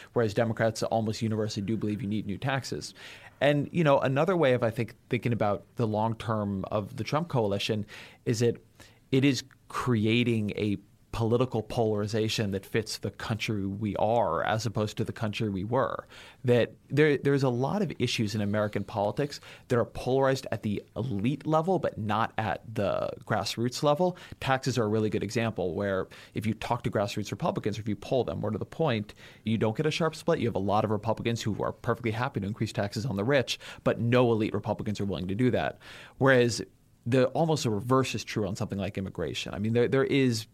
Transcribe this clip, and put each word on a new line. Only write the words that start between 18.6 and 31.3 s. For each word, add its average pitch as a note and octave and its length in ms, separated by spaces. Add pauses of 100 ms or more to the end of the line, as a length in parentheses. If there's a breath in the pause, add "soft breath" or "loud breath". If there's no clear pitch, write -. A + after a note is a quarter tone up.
politics G#2+ 560 (300 loud breath)
that B2 100
are A2 60
polarized C3+ 680
at - 140
the G#2 180 (140)
elite A#2+ 500
level, D#3+ 320
but - 180
not G#2+ 400
at G#2+ 260 (120)
the G2 360 (140)
grassroots A2+ 600
level. F3 320 (240 loud breath)
Taxes C3 360
are B2 60
a G#2+ 60
really G#2+ 220
good G2 120
example G2+ 540
where G2 320 (260 loud breath)
if F#2+ 120
you A2 80
talk - 280
to A2+ 80
grassroots G2+ 400
Republicans, A2+ 480
or G#2+ 40
if G#2+ 60
you G2+ 60
poll B2 300
them F#2+ 160
more G#2+ 100
to G#2+ 80
the - 80
point, A#2+ 480 (300 loud breath)
you A2 120
don't A2 200
get D3+ 100
a D3+ 60
sharp D#3 240
split. E3 240
You B2 80
have G2 80
a G2 160
lot G#2+ 120
of G#2 60
Republicans A2+ 500